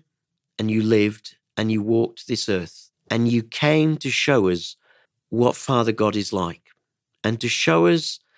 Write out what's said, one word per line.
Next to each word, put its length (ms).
and 100
you 140
lived, 520
and 140
you 100
walked 460
this 200
earth, 440
and 200
you 120
came 560
to 120
show 380
us 280
what 260
Father 360
God 240
is 160
like, 400
and 180
to 80
show 380
us 320